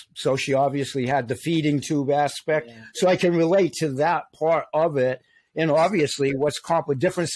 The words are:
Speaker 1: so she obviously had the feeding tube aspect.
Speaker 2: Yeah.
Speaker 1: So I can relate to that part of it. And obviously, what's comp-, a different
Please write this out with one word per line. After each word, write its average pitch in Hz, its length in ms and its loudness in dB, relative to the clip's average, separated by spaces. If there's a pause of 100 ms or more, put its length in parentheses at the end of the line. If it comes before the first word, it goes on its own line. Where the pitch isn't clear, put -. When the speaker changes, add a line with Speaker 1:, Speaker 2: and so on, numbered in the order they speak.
(160)
Speaker 1:
so 135 220 0
she 135 160 -2
obviously 135 540 0
had 131 200 0
the 123 80 -4
feeding 151 460 0
tube 143 280 -2
aspect. 147 600 -2
Speaker 2:
Yeah. - 140 -20 (100)
Speaker 1:
So - 160 0
I 180 80 4
can 175 180 2
relate 170 440 2
to 156 160 -2
that 151 420 0
part 156 360 0
of 156 220 0
it. 127 260 0 (360)
And 160 120 0
obviously, 151 640 2
what's 143 240 -2
comp-, 165 280 -2
a 143 80 0
different 170 400 -2